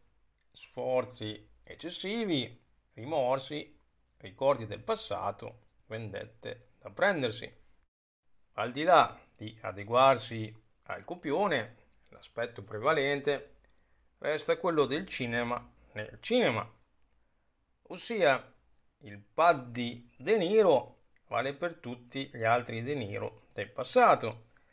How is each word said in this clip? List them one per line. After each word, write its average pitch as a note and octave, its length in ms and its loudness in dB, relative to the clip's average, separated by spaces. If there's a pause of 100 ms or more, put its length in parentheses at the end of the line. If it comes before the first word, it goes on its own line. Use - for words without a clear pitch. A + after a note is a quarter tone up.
(500)
sforzi B2 960 -6 (140)
eccessivi, F3 1000 -4 (340)
rimorsi, C3+ 840 -4 (380)
ricordi A2+ 500 -2
del G#2+ 140 -10
passato, - 880 -6 (200)
vendette - 840 -12 (100)
da G2 100 -16
prendersi. C3 580 0 (1040)
Al A#2 180 -4
di C#3 100 -6
là D#3+ 340 6 (200)
di G#2+ 240 -14
adeguarsi A2+ 920 2 (340)
al F#2 180 -10
copione, D#3+ 720 -2 (320)
l'aspetto - 560 -10
prevalente C#3 920 -2 (600)
resta D#3 380 -2
quello D#3+ 280 2
del D3+ 220 -4
cinema A#2+ 680 -4 (200)
nel - 280 -10
cinema, D#3 480 0 (1120)
ossia F3 680 0 (520)
il G2+ 180 -16
Paddy B2 1000 0
De F3 220 0
Niro F3+ 640 4 (260)
vale B2 260 -2
per E3 220 -6
tutti B2 580 -10
gli A#2 100 -8
altri A#2 400 0
De C#3 120 -4
Niro G#2 480 -8 (100)
del G2+ 160 -8
passato, D#3 840 2 (200)